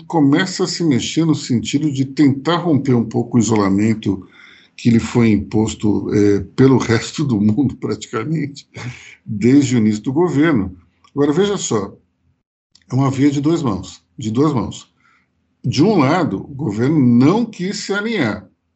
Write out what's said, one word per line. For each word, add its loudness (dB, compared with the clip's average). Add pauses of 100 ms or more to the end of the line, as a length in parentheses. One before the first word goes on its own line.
começa 0
a 0
se -6
mexer 0
no 2
sentido -2
de -2
tentar 0
romper 0
um 2
pouco -2
o 6
isolamento 0 (500)
que 0
lhe 4
foi 2
imposto, -2
é, 2 (160)
pelo 6
resto -2
do 0
mundo, 0
<laughs> -20
praticamente, -6 (560)
desde 2
o 2
início 0
do -4
governo. 0 (380)
Agora, 2
veja 0
só, -4 (960)
é -2
uma 2
via 2
de 0
duas 0
mãos, -6 (140)
de -6
duas 2
mãos. -6 (720)
De 0
um 4
lado, 0
o -14
governo -2
não 4
quis -8
se -8
alinhar, -4 (260)